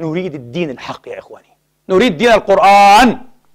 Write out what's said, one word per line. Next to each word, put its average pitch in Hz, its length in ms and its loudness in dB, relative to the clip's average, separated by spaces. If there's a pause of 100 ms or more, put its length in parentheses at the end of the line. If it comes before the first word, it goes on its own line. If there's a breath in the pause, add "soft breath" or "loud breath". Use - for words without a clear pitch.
نريد 165 340 -10
الدين 139 360 -10
الحق - 380 -18
يا 101 100 -16
إخواني، - 380 -20 (320)
نريد 190 280 0
دين 233 160 0
القرآن. 202 880 2 (340)